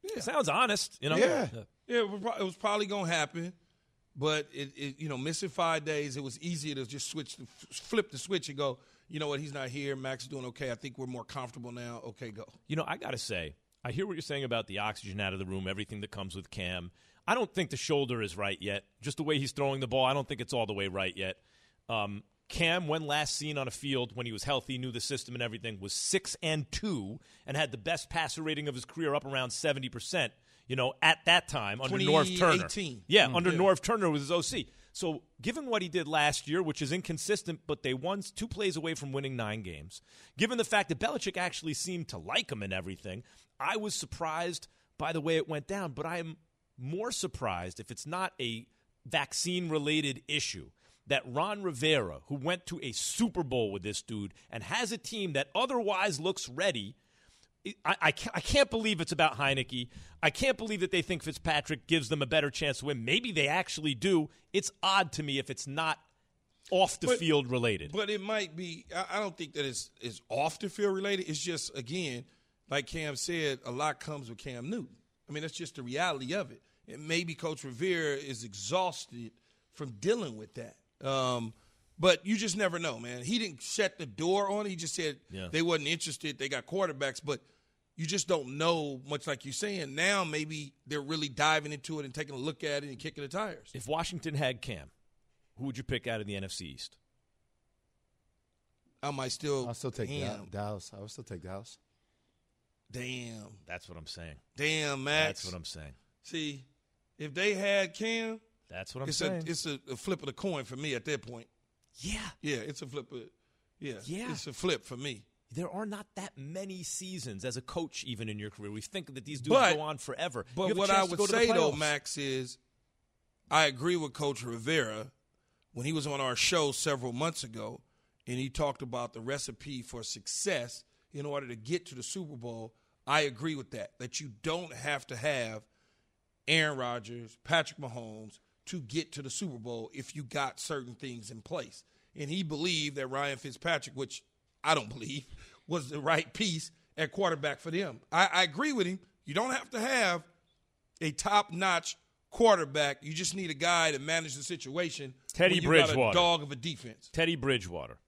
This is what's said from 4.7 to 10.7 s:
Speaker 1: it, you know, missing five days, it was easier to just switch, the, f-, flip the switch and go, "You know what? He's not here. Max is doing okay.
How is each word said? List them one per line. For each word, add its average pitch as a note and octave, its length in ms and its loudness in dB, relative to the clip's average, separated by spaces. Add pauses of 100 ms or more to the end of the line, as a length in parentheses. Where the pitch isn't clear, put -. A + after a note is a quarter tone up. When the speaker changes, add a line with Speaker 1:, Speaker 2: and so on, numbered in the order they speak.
Speaker 1:
it, C#3 240 -6
you D#3 80 -4
know, C3+ 100 -2
missing D#3 300 -2
five D#3+ 360 2
days, D3 320 -2
it C#3+ 60 -4
was C3+ 180 -8
easier D#3 360 -4
to C3 100 -4
just C3 240 -8
switch, D3+ 260 -8
the, - 80 -16
f-, - 320 -18
flip G#3+ 340 0
the C3+ 80 -10
switch F3+ 300 -2
and C#3 100 -8
go, C#3 200 -2 (300)
"You D#3 120 -8
know D3+ 80 -2
what? C#3+ 120 -2
He's D3 140 -8
not C3+ 140 -4
here. C#3 280 -4
Max C3 280 -6
is C3 40 -16
doing C3+ 180 -8
okay. B2 240 -6